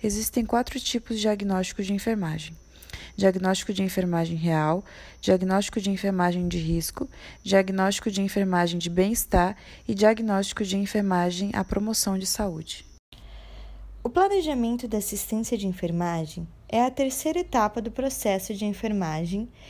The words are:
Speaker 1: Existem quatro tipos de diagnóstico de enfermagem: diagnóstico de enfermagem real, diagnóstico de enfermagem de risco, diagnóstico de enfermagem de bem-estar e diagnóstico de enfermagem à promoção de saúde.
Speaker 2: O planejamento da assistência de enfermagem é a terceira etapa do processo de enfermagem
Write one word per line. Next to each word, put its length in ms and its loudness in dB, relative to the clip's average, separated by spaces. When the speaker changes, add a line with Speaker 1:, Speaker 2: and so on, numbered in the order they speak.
Speaker 1:
Existem 420 0
quatro 360 0
tipos 340 -4
de 80 -4
diagnóstico 640 0
de 80 -2
enfermagem: 640 -2
diagnóstico 560 2
de 100 0
enfermagem 540 0
real, 480 2
diagnóstico 600 2
de 100 -2
enfermagem 580 2
de 100 -2
risco, 500 -2
diagnóstico 680 2
de 120 -2
enfermagem 560 2
de 100 -4
bem-estar 680 2
e 80 -2
diagnóstico 720 2
de 120 -2
enfermagem 760 2
à 80 0
promoção 560 0
de 80 -4
saúde. 580 -4
Speaker 2:
O 60 -4
planejamento 800 2
da 100 0
assistência 600 -2
de 80 -2
enfermagem 840 -2
é 160 2
a 80 4
terceira 500 0
etapa 420 0
do 80 -6
processo 640 -2
de 100 -6
enfermagem 840 -2